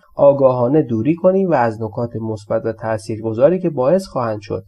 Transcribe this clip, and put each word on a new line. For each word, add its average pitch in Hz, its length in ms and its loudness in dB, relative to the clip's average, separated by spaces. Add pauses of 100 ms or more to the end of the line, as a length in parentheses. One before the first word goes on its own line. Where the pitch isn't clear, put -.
(160)
آگاهانه 135 680 4
دوری 123 340 0
کنیم 185 340 2
و 160 40 0
از 117 280 0
نکات 117 340 -6
مثبت 110 500 -4
و 110 60 -4
تاثیرگذاری 110 880 0
که 175 100 -4
باعث 151 360 0
خواهند 113 360 -6
شد 101 260 -8